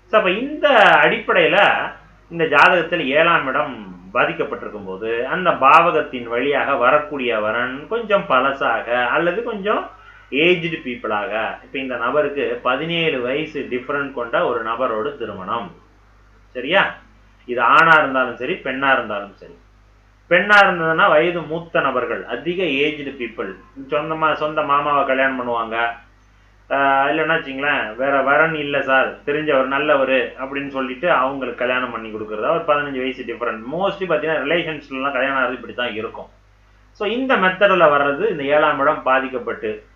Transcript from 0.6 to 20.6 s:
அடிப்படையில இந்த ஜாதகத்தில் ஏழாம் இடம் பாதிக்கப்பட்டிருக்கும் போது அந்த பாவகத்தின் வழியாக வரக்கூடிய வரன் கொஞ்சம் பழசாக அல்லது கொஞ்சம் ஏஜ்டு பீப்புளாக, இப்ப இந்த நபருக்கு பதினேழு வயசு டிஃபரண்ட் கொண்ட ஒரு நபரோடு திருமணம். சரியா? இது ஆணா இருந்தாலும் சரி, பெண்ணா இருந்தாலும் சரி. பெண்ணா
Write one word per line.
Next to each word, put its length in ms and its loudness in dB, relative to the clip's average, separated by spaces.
அடிப்படையில 560 2
இந்த 160 -2
ஜாதகத்தில் 640 4
ஏழாம் 380 4
இடம் 260 -2
பாதிக்கப்பட்டிருக்கும் 760 -4
போது 200 -6
அந்த 240 0
பாவகத்தின் 680 4
வழியாக 440 0
வரக்கூடிய 640 2
வரன் 360 -2
கொஞ்சம் 400 0
பழசாக 600 0
அல்லது 260 0
கொஞ்சம் 400 -4
ஏஜ்டு 480 0
பீப்புளாக, 520 -4
இப்ப 160 -10
இந்த 180 -6
நபருக்கு 400 0
பதினேழு 580 -2
வயசு 400 -4
டிஃபரண்ட் 480 -4
கொண்ட 280 -2
ஒரு 180 -2
நபரோடு 540 -2
திருமணம். 520 -8
சரியா? 260 0
இது 120 -4
ஆணா 240 8
இருந்தாலும் 420 0
சரி, 140 -4
பெண்ணா 280 -2
இருந்தாலும் 420 -2
சரி. 200 -20
பெண்ணா 320 6